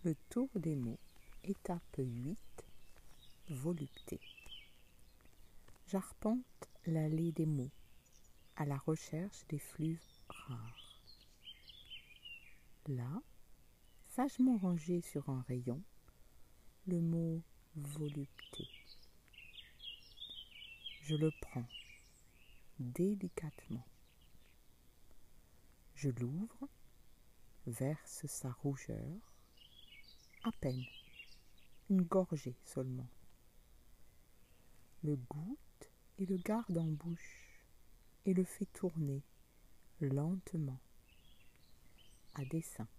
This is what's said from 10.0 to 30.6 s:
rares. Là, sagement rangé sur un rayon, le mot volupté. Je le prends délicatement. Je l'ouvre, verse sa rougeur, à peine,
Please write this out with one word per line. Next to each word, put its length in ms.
rares. 720
Là, 340
sagement 500
rangé 460
sur 260
un 140
rayon, 400
le 160
mot 400
volupté. 920
Je 140
le 140
prends 260
délicatement. 1080
Je 140
l'ouvre, 580
verse 580
sa 280
rougeur, 840
à 80
peine, 320